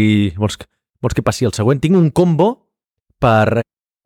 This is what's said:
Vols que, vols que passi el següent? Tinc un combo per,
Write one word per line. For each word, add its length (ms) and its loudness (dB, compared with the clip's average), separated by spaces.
Vols 220 -4
que, 80 -20
vols 140 -4
que 100 -4
passi 220 -2
el 80 -6
següent? 260 0
Tinc 160 2
un 160 2
combo 380 2
per, 460 2